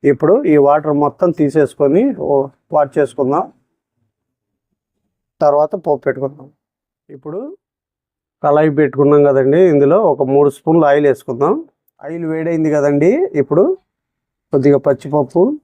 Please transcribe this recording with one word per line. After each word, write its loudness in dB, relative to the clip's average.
ఇప్పుడు 0
ఈ 4
వాటర్ 0
మొత్తం 0
తీసేసుకొని 0
ఓ 0
వాట్ 0
చేసుకుందాం, -2
తర్వాత 0
పోపు -2
పెట్టుకుందాం. -8
ఇప్పుడు -12
కళాయి 2
పెట్టుకున్నాం 2
కదండి, 2
ఇందులో 2
ఒక -2
మూడు 4
స్పూన్లు 0
ఆయిల్ 2
వేసుకుందాం. -2
ఆయిల్ -10
వేడైంది -4
కదండి, 0
ఇప్పుడు 0
కొద్దిగా 2
పచ్చిపప్పు -2